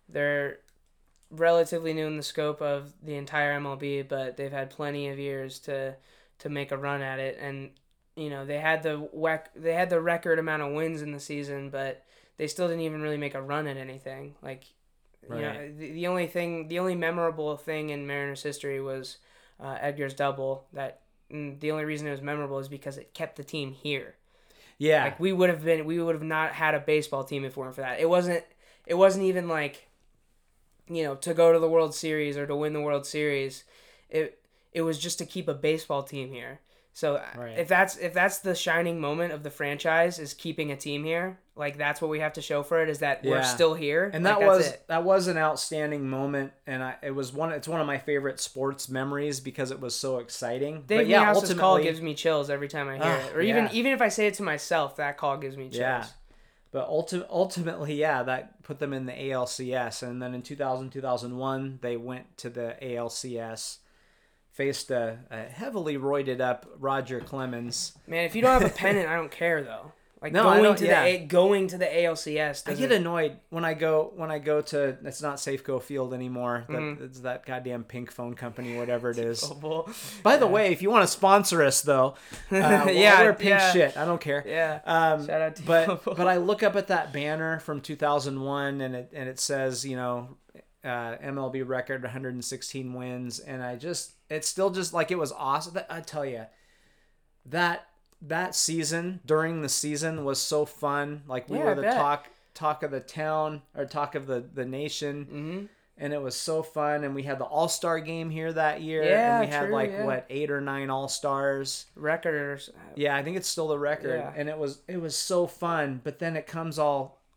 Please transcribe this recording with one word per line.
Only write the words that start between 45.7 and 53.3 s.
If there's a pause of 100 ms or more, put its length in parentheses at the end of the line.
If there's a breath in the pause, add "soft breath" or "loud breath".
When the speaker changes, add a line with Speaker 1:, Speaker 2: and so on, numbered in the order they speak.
Speaker 2:
moment, (120)
and
I,
it
was
one,
it's
one
of
my
favorite
sports
memories
because
it
was
so
exciting.
Speaker 1:
Dave
Speaker 2:
But
yeah,
Speaker 1:
Mias's
call
Speaker 2:
ultimately
Speaker 1:
gives
me
chills
every
time
I
hear
Speaker 2:
Ah,
Speaker 1:
it.